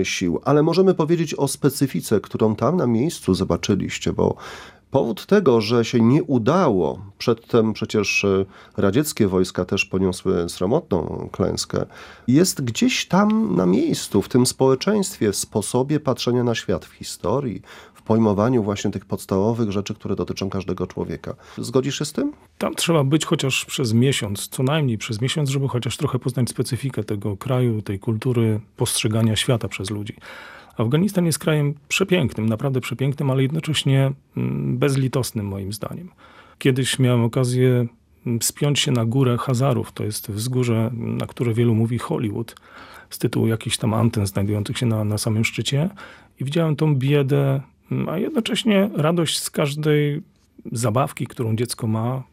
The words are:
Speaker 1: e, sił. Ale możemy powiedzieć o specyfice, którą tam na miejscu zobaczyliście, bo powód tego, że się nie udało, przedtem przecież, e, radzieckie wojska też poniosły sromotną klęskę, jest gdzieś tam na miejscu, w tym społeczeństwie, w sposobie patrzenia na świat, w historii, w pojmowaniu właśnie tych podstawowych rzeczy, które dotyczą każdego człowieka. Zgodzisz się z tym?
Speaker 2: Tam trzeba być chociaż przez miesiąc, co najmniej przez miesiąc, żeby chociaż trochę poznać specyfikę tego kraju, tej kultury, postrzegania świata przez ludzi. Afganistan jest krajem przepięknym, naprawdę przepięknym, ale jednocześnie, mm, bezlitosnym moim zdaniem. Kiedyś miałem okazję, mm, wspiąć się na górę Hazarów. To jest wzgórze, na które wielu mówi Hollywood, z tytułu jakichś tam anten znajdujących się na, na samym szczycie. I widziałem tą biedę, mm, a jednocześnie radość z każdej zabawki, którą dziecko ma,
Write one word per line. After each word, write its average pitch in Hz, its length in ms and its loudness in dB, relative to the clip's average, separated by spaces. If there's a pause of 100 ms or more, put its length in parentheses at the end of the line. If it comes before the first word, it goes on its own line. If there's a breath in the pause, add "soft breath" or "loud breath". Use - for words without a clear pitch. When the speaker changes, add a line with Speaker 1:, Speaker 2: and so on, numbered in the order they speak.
Speaker 1:
e, 95 40 2
sił. 87 400 -2
Ale 147 180 4
możemy 180 320 4
powiedzieć 165 400 0
o 139 140 -2
specyfice, 131 720 0
którą 110 360 0
tam 143 200 0
na 156 100 0
miejscu 117 480 0
zobaczyliście, 90 800 0
bo - 240 0 (540 loud breath)
powód 196 360 0
tego, 165 340 4
że 117 240 2
się 120 160 2
nie 120 220 6
udało, 117 760 2 (200)
przedtem 113 540 2
przecież, - 520 0
e, 95 200 2 (320 loud breath)
radzieckie 104 520 2
wojska 92 360 0
też 95 200 0
poniosły 92 640 0
sromotną 85 840 -2
klęskę, 90 540 -2 (420 loud breath)
jest 151 360 4
gdzieś 233 420 0
tam 214 500 2
na - 100 4
miejscu, 196 560 2
w - 60 -12
tym 127 180 4
społeczeństwie, 131 840 0
w - 40 -8
sposobie 135 640 -2
patrzenia 123 440 0
na 120 100 0
świat, 92 300 -4
w - 80 -20
historii, 104 720 -6 (320 loud breath)
w - 80 -20
pojmowaniu 110 600 2
właśnie 104 280 -4
tych 95 140 -8
podstawowych 107 680 -2
rzeczy, 101 220 -6
które 101 220 -8
dotyczą 90 340 -6
każdego 90 360 -6
człowieka. 90 480 -8 (240 loud breath)
Zgodzisz 123 400 -2
się 156 60 -6
z 143 80 -8
tym? 285 200 -4 (260)
Speaker 2:
Tam - 160 -4
trzeba 160 300 2
być 147 220 0
chociaż 139 380 -2
przez 120 280 -2
miesiąc, 117 560 0
co - 140 -6
najmniej 135 360 0
przez 110 220 -8
miesiąc, 135 300 -2
żeby 135 180 -2
chociaż 117 280 -4
trochę 135 220 -2
poznać 123 320 -2
specyfikę 120 540 -4
tego 104 320 -4
kraju, 123 460 0
tej 101 160 -4
kultury, 113 600 0 (160)
postrzegania 110 600 0
świata 113 320 0
przez - 220 -8
ludzi. 104 240 -6 (640 loud breath)
Afganistan 170 480 2
jest 156 120 0
krajem 147 360 0 (140)
przepięknym, 143 600 0
naprawdę 127 320 0
przepięknym, 135 500 -2
ale 135 120 2
jednocześnie, 135 680 2 (240)
mm, 131 420 -2
bezlitosnym 131 680 0
moim 98 260 -6
zdaniem. 165 360 -10 (500 loud breath)
Kiedyś 131 400 2
miałem 123 260 4
okazję, 123 640 2 (400)
mm, 117 140 0
wspiąć - 380 0
się 143 140 0
na 117 120 2
górę 120 360 2
Hazarów. 120 520 0
To 107 120 -8
jest - 260 -8
wzgórze, 117 640 0
na 113 320 -4
które 120 280 -4
wielu 117 200 4
mówi 113 240 0
Hollywood, 113 560 -4 (560 loud breath)
z - 80 -14
tytułu 117 280 0
jakichś 113 300 -2
tam 110 180 0
anten 110 320 2
znajdujących 104 520 -2
się 123 80 0
na, 110 180 0
na 104 140 0
samym 110 260 0
szczycie. 139 460 -2 (500 loud breath)
I 135 40 -6
widziałem 156 320 0
tą 156 200 2
biedę, 139 640 2 (320)
mm, 131 160 -2
a 170 100 -4
jednocześnie 220 760 2
radość 165 440 2
z - 120 -6
każdej 147 720 0 (500)
zabawki, 123 540 -2
którą 110 300 -4
dziecko 117 300 -4
ma, 117 360 -2 (100)